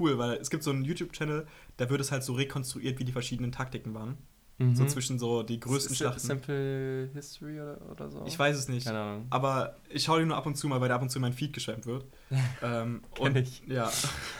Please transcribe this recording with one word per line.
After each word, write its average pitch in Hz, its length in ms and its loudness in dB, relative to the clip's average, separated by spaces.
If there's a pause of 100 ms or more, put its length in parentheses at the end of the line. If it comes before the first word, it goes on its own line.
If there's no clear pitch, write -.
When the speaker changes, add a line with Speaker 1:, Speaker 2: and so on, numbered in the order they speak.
Speaker 1:
cool, 151 180 6
weil 120 200 2
es - 100 -6
gibt 156 140 0
so 151 80 0
einen 135 140 2
YouTube-Channel, 156 600 -2 (300)
da 120 140 0
wird 139 100 4
es 135 100 -2
halt 131 140 0
so 131 80 -2
rekonstruiert, 131 680 -2
wie 127 60 -2
die 123 80 -2
verschiedenen 123 400 -2
Taktiken 123 400 -6
waren. 110 240 -6 (400)
Speaker 2:
Mhm. 123 180 6
Speaker 1:
So 131 120 6
zwischen 131 320 -2
so 117 240 2
die 117 180 -2
größten 135 320 0
Speaker 2:
S-, 127 60 -2
Speaker 1:
Schlachten. 127 220 0
Speaker 2:
Simple 135 920 -2
History 147 480 -10
oder, 147 180 -10 (120)
oder 143 200 -10
so? 143 140 -10
Speaker 1:
Ich 160 140 -6
weiß 147 180 4
es 131 120 -2
nicht. 123 180 0
Speaker 2:
Keine 110 140 0
Ahnung. 104 280 -4
Speaker 1:
Aber 131 480 2 (140)
ich 147 140 0
schaue 160 160 6
die 160 40 6
nur 160 140 2
ab - 80 -2
und 147 100 0
zu - 100 -2
mal, 135 140 4
weil 127 80 4
der 123 80 6
ab 123 60 2
und 127 80 0
zu 135 80 -2
in 131 40 2
meinen 120 120 2
Feed 151 180 -2
geschwemmt 113 320 -4
wird. 123 220 -4 (240)
Speaker 2:
<laughs> 135 60 2 (260)
Speaker 1:
Ähm, 117 400 0 (120)
Speaker 2:
Kenn 135 120 2
Speaker 1:
und 139 100 6
Speaker 2:
ich. 127 300 0
Speaker 1:
ja. 120 260 0 (480)